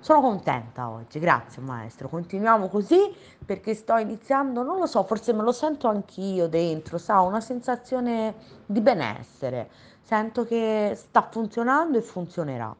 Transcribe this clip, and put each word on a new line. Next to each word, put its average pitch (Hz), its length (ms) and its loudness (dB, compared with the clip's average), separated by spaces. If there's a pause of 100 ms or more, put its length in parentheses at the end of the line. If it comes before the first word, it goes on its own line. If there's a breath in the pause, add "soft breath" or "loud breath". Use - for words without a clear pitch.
Sono 302 200 6
contenta 127 640 -2
oggi, 117 300 -12
grazie 147 420 2
maestro. 123 480 -10
Continuiamo 196 600 0
così 247 460 2 (300 loud breath)
perché 208 300 -6
sto 220 240 0
iniziando, 240 640 -2
non 320 160 -4
lo 349 80 0
so, 214 180 2
forse 220 300 -2
me 214 80 0
lo 233 100 2
sento 294 360 -2
anch'io 190 600 -2
dentro, 165 480 -2
sa, 190 240 2
una 190 220 2
sensazione 240 920 -4 (300 loud breath)
di 202 160 0
benessere. 127 880 0 (320 loud breath)
Sento 226 460 -2
che 220 500 0
sta - 340 0
funzionando 240 680 0
e - 20 2
funzionerà. 151 800 -6